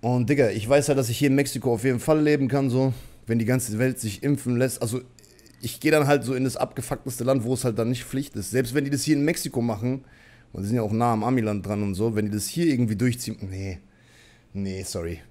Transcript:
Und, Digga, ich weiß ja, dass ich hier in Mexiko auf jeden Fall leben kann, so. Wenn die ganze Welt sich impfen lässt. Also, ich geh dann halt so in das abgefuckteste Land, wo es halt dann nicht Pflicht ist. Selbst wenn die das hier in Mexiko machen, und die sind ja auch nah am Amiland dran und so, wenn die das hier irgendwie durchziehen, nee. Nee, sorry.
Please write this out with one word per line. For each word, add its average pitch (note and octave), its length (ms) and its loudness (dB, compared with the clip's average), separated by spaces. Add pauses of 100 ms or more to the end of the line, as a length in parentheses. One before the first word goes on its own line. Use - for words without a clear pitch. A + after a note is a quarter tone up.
Und, B2 260 2
Digga, C3+ 220 6
ich G#2 180 -4
weiß C#3+ 200 6
ja, C#3+ 60 4
dass C3 140 2
ich A#2 100 -2
hier C#3+ 100 4
in C3+ 80 6
Mexiko C3+ 360 0
auf A2 120 -2
jeden B2+ 160 2
Fall D#3 220 4
leben D3 260 4
kann, C3+ 200 2
so. C3 240 2 (340)
Wenn A#2 120 0
die A2+ 80 0
ganze A#2+ 320 0
Welt B2+ 200 0
sich G#2 240 -6
impfen C3+ 360 0
lässt. C3 240 0
Also, A#2+ 180 -4 (600)
ich - 200 -8
geh D3+ 100 2
dann D3+ 160 4
halt C#3 180 4
so C3 100 -2
in B2+ 100 0
das B2+ 120 -2
abgefuckteste - 680 -6
Land, B2+ 200 2
wo B2 100 0
es B2+ 100 -6
halt A2+ 140 0
dann A2+ 100 0
nicht B2 160 -4
Pflicht C#3 320 -8
ist. G2+ 140 -8
Selbst B2 240 0
wenn C#3+ 100 0
die C#3 60 -4
das C#3 140 -2
hier D3+ 120 4
in C#3+ 80 2
Mexiko D3 380 -2
machen, A#2+ 420 -2 (480)
und F#2 100 -8
die G2 40 -4
sind A2+ 100 0
ja A#2 60 0
auch G#2 100 -2
nah A#2 200 2
am A2 120 0
Amiland G#2+ 400 0
dran G#2 180 -2
und G2+ 120 -2
so, A2 200 0
wenn G#2+ 120 0
die G2+ 60 -4
das G#2 140 -4
hier E3+ 200 -2
irgendwie A#2+ 300 2
durchziehen, B2 420 -2 (100)
nee. F#2+ 300 -8 (760)
Nee, F#2+ 300 -6
sorry. E2+ 380 -6 (100)